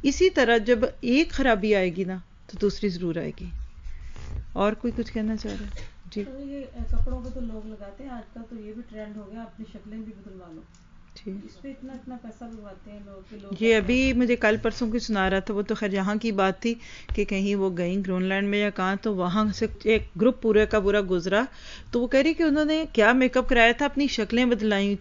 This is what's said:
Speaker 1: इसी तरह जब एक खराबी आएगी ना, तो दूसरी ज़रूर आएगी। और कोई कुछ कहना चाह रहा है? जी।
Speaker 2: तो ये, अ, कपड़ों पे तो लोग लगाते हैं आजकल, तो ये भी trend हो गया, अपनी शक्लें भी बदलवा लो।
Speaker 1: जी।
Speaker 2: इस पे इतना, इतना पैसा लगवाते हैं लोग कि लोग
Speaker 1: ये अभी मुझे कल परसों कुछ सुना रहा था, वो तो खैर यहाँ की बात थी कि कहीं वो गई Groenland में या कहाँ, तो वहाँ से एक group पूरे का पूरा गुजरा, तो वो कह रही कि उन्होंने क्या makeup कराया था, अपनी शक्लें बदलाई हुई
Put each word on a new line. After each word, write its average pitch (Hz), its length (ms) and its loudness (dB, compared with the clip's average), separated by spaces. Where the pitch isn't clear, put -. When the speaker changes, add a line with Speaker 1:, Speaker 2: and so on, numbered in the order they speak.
Speaker 1:
इसी 349 240 4
तरह 233 280 4
जब 226 360 2
एक 269 280 2
खराबी 214 420 2
आएगी 185 320 2
ना, 185 180 -6
तो 196 80 -12
दूसरी 202 300 0
ज़रूर 170 300 -4
आएगी। 160 320 -8
और 208 180 2
कोई 233 180 -4
कुछ 226 180 -6
कहना 220 260 -2
चाह 214 180 -8
रहा 208 100 -8
है? - 320 -10
जी। 311 100 -4
Speaker 2:
तो 277 260 -12
ये, 277 120 -10
अ, 240 300 -10
कपड़ों 254 260 2
पे 240 120 -10
तो 262 120 -8
लोग 220 260 -8
लगाते 202 360 -14
हैं 269 80 -12
आजकल, 233 300 -14
तो 226 140 -16
ये 214 180 -14
भी 233 80 -14
trend 214 340 -14
हो 208 80 -12
गया, 220 180 -14
अपनी 214 320 -16
शक्लें 214 260 -14
भी 214 120 -14
बदलवा 185 440 -18
लो। - 80 -18
Speaker 1:
जी। 196 140 -12
Speaker 2:
इस - 80 -18
पे 277 60 -12
इतना, 262 240 -14
इतना 254 220 -14
पैसा 233 320 -16
लगवाते 208 440 -18
हैं 208 140 -16
लोग 196 240 -18
कि 214 60 -18
लोग - 260 -10
Speaker 1:
ये 226 120 6
अभी 247 400 4
मुझे 240 220 4
कल 226 220 4
परसों 220 340 -2
कुछ 233 120 -2
सुना 196 240 0
रहा 190 120 2
था, 202 140 -4
वो 202 80 -2
तो 208 140 0
खैर 202 200 -2
यहाँ 202 220 0
की 226 140 -2
बात 190 340 0
थी 233 80 2
कि 208 100 2
कहीं 202 300 0
वो 190 160 2
गई 175 260 -2
Groenland 190 500 0
में 202 140 0
या 208 80 2
कहाँ, 196 280 -2
तो 214 160 -2
वहाँ 190 380 0
से 220 180 -2
एक 220 320 2
group 254 240 4
पूरे 214 240 6
का 214 140 2
पूरा 202 220 2
गुजरा, 185 460 0
तो 240 60 2
वो 240 80 0
कह 269 140 4
रही 320 120 4
कि 330 100 0
उन्होंने 302 420 2
क्या 226 280 6
makeup 254 360 4
कराया 233 240 6
था, 285 120 0
अपनी 277 220 0
शक्लें 233 420 2
बदलाई 208 360 2
हुई 202 160 0